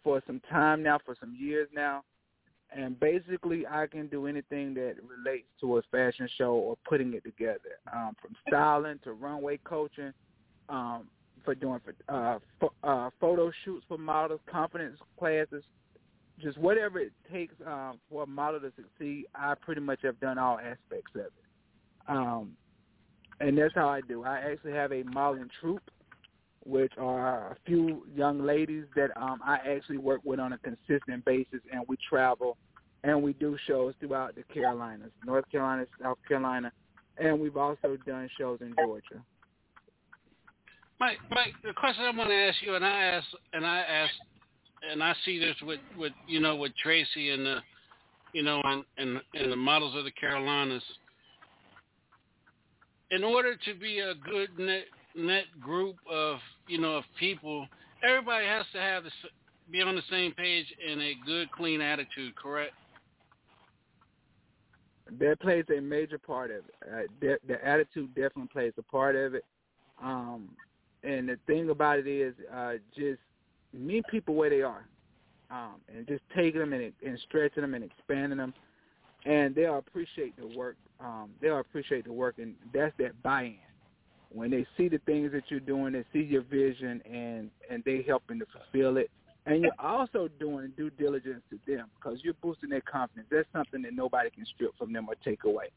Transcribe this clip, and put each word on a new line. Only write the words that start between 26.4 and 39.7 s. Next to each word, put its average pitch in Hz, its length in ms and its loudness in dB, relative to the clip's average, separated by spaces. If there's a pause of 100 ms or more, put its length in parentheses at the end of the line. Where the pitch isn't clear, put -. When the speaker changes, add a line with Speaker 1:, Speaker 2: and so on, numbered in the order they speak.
Speaker 1:
which 131 340 2
are 127 540 -2
a - 40 -16 (100)
few 165 400 4 (100)
young 143 280 4
ladies 156 400 2 (120)
that, 143 140 6 (100)
um, 131 240 -2
I 143 140 4 (100)
actually 139 300 -2
work 135 260 2
with 131 160 0
on 127 140 -2
a - 40 -8
consistent 127 680 -2
basis, 131 340 2 (100)
and 123 180 -4
we 131 80 -2 (120)
travel, 131 480 4 (460)
and 147 200 4
we 143 120 2
do 147 320 -2
shows 135 340 2
throughout 135 340 -4
the 123 100 -16
Carolinas, 117 680 -2 (160)
North 131 240 4
Carolina, 131 340 0 (160)
South 127 160 -2 (100)
Carolina, 127 460 0 (460)
and 156 200 4
we've 147 200 -2
also 143 480 0
done 131 320 -6
shows 123 240 -4
in 120 200 -12
Georgia. 110 400 -4 (1800)